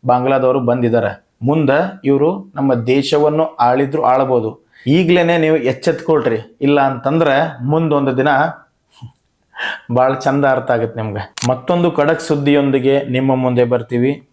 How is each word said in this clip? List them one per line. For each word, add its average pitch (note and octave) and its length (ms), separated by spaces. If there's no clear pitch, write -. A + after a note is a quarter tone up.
ಬಾಂಗ್ಲಾದವರು B2+ 540
ಬಂದಿದ್ದಾರೆ. A#2+ 640
ಮುಂದೆ D3+ 640
ಇವರು D3 500
ನಮ್ಮ C3+ 200
ದೇಶವನ್ನು D3 800
ಆಳಿದ್ರು C3+ 480
ಆಳ್ಬೋದು. B2+ 720
ಈಗ್ಲೇನೆ E3+ 520
ನೀವು D#3+ 180
ಎಚ್ಚೆತ್ಕೊಳ್ರಿ, D3+ 1040
ಇಲ್ಲ C#3+ 200
ಅಂತಂದ್ರೆ C#3 840
ಮುಂದೊಂದು C#3+ 520
ದಿನ C3+ 120
ಭಾಳ C3 180
ಚಂದ C#3 300
ಅರ್ಥ C3 260
ಆಗತ್ತೆ A2+ 320
ನಿಮ್ಗೆ. G#2+ 320
ಮತ್ತೊಂದು F3 420
ಖಡಕ್ D#3 300
ಸುದ್ದಿಯೊಂದಿಗೆ C#3 840
ನಿಮ್ಮ C3 300
ಮುಂದೆ B2 300
ಬರ್ತೀವಿ. B2 680